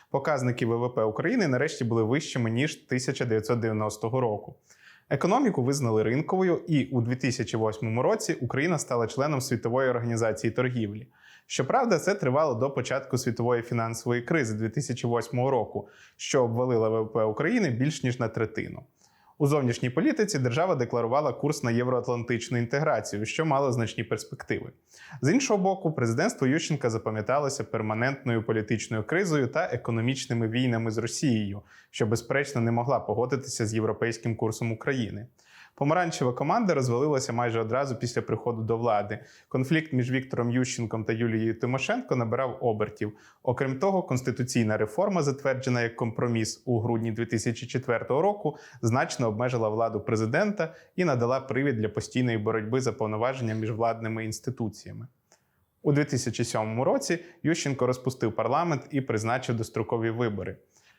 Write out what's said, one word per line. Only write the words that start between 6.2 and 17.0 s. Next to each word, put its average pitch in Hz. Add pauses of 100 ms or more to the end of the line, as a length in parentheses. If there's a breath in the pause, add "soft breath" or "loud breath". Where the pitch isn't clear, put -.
і 147
у 131
дві 117
тисячі 123
восьмому 110
році 180
Україна 143
стала 120
членом 135
Світової 127
організації 113
торгівлі. 120 (380 loud breath)
Щоправда, 202
це 185
тривало 143
до 131
початку 135
світової 120
фінансової 117
кризи 123
дві 110
тисячі 123
восьмого 120
року, - (300 loud breath)
що -
обвалила 117
В 110